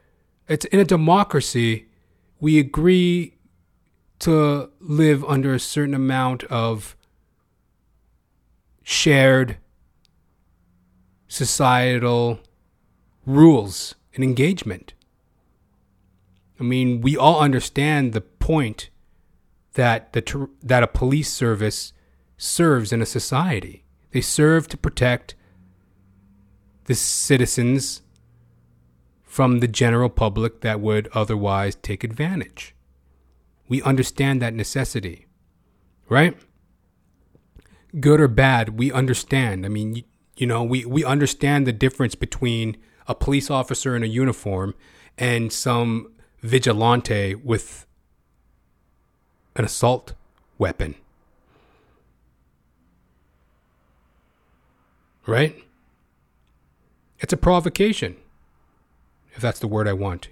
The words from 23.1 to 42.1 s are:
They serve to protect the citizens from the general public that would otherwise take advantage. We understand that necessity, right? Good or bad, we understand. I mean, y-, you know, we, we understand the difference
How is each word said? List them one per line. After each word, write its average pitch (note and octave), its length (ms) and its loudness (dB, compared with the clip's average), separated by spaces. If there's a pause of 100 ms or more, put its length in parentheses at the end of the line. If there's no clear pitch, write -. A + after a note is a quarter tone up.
They C3 80 -2
serve D#3 480 2
to - 80 -12
protect - 580 -2 (1500)
the B2+ 100 -2
citizens B2+ 1080 0 (1200)
from B2 360 0
the A#2+ 100 0
general A#2 420 0
public A2 500 -2
that A2 180 -4
would G#2 340 -2
otherwise G2+ 640 -2
take - 300 -10
advantage. D3 720 -8 (880)
We C3 160 -2
understand C3+ 600 0
that A#2 100 -4
necessity, A2+ 760 -6 (840)
right? D3 280 2 (1600)
Good D3 220 6
or C#3+ 80 6
bad, A#2 500 2
we B2+ 140 0
understand. B2+ 720 -2
I G2 60 -6
mean, G#2+ 220 -4
y-, A#2 120 -10 (320)
you B2+ 100 -4
know, A#2 160 -2
we, A#2+ 220 -2
we C3 180 -2
understand C#3+ 640 0
the B2 60 0
difference C3 420 -2